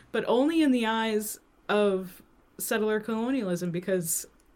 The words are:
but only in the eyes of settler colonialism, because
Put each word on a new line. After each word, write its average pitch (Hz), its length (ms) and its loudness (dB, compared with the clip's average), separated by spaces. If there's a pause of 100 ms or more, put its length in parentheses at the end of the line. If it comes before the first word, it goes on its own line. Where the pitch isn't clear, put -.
(120)
but 226 160 -2
only 285 340 4
in 285 100 6
the 240 140 2
eyes 220 540 -2 (300)
of 190 520 0 (360)
settler 214 420 0
colonialism, 220 720 -2
because 180 540 -2 (300)